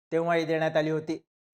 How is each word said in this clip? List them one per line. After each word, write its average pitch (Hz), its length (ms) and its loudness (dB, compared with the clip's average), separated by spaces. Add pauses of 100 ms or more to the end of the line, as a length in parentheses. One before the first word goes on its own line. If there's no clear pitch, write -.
(120)
तेव्हाही 165 320 2
देण्यात 160 320 0
आली 156 140 2
होती. 156 340 -4 (300)